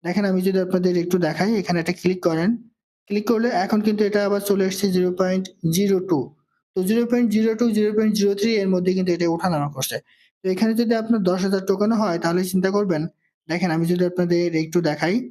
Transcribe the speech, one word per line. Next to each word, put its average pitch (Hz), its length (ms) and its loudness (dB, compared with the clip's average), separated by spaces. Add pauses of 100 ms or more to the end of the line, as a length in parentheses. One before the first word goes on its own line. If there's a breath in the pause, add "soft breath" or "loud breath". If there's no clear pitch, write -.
দেখেন, 180 220 -2
আমি 185 160 0
যদি 190 180 0
আপনাদের 180 380 0
একটু 175 200 0
দেখাই, 175 420 0
এখানে 180 200 0
একটা 170 140 -4
ক্লিক 185 300 -2
করেন, 175 340 0 (500)
ক্লিক 208 200 -4
করলে 233 200 0
এখন 208 340 0
কিন্তু 208 220 0
এটা 202 220 0
আবার 202 140 0
চলে 196 260 0
এসেছে 190 260 -2
জিরো 180 220 0
পয়েন্ট 185 340 -2 (240)
জিরো 196 280 2
টু। 147 360 -2 (400)
তো 185 80 0
জিরো 226 220 2
পয়েন্ট 240 260 2
জিরো 220 240 2
টু, 233 160 0
জিরো 208 220 2
পয়েন্ট 214 220 2
জিরো 196 180 2
থ্রি 220 220 0
এর 196 120 0
মধ্যে 185 260 2
কিন্তু 185 180 0
এটা 170 180 0
ওঠানামা 165 420 -2
করছে। 131 280 -6 (440 soft breath)
তো 185 60 -2
এখানে 220 240 0
যদি 226 220 0
আপনার 220 280 -2
দশ 180 180 0
হাজার 190 240 -2
টোকেন 208 260 0
হয় 202 280 0
তাহলে 175 240 0
চিন্তা 185 260 0
করবেন, 185 380 0 (420)
দেখেন 165 220 -2
আমি 165 140 0
যদি 180 200 2
আপনাদের 175 500 0
একটু 160 260 0
দেখাই 160 500 -2